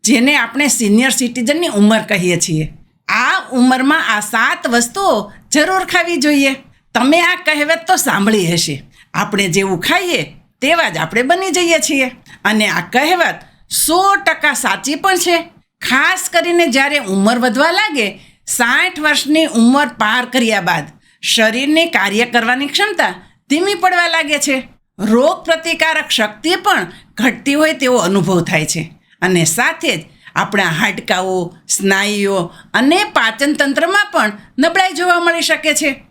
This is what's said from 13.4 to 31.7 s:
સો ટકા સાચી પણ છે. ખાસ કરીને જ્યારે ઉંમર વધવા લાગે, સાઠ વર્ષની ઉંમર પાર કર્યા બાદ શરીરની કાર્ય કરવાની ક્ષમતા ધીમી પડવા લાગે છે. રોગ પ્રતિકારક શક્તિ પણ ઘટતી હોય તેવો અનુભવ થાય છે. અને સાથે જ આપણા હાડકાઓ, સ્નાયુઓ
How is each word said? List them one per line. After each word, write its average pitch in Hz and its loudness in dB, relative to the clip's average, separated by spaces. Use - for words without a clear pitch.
સો 381 2
ટકા 320 0
સાચી 226 -2
પણ 370 0
છે. 339 0
ખાસ 330 0
કરીને 339 2
જ્યારે 277 0
ઉંમર 202 0
વધવા 254 0
લાગે, 302 -2
સાઠ 294 0
વર્ષની 302 2
ઉંમર 247 4
પાર 226 -2
કર્યા 233 0
બાદ 170 -2
શરીરની 269 2
કાર્ય 208 0
કરવાની 240 0
ક્ષમતા 320 -2
ધીમી 370 0
પડવા 349 0
લાગે 302 -2
છે. 269 -2
રોગ 240 2
પ્રતિકારક 320 -2
શક્તિ 247 -2
પણ 359 0
ઘટતી 254 -2
હોય 311 2
તેવો 254 0
અનુભવ 185 2
થાય 165 0
છે. 156 -6
અને 180 2
સાથે 269 -2
જ 156 -10
આપણા 196 0
હાડકાઓ, 185 -2
સ્નાયુઓ 196 0